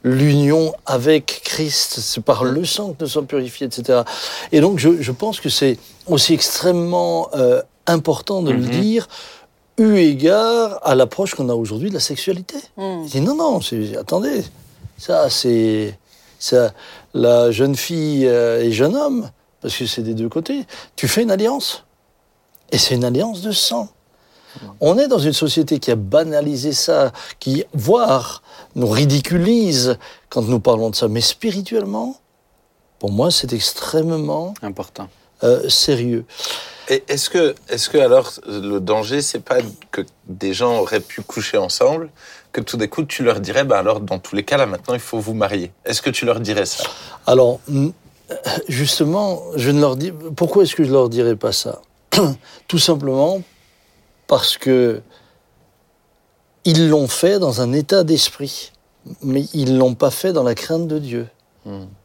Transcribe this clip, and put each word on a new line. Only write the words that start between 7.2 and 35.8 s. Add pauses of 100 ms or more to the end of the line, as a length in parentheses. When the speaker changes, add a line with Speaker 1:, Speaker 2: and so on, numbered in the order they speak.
Speaker 1:
euh, (260)
important
de
le
Speaker 3:
Mhm.
Speaker 1:
dire, (720)
eu
égard
à
l'approche
qu'on
a
aujourd'hui
de
la
sexualité. (220)
Speaker 4:
Hmm.
Speaker 1:
Il
dit,
non,
non,
c'est,
attendez, (540)
ça,
c'est, (420)
ça, (420)
la
jeune
fille,
euh,
et
jeune
homme, (320)
parce
que
c'est
des
deux
côtés, (300)
tu
fais
une
alliance. (880)
Et
c'est
une
alliance
de
sang. (720)
Speaker 2:
Hmm. (140)
Speaker 1:
On
est
dans
une
société
qui
a
banalisé
ça, (280)
qui, (100)
voire, (340)
nous
ridiculise (320)
quand
nous
parlons
de
ça.
Mais
spirituellement, (840)
pour
moi,
c'est
extrêmement
Speaker 3:
Important. (360)
Speaker 1:
euh,
sérieux. (640)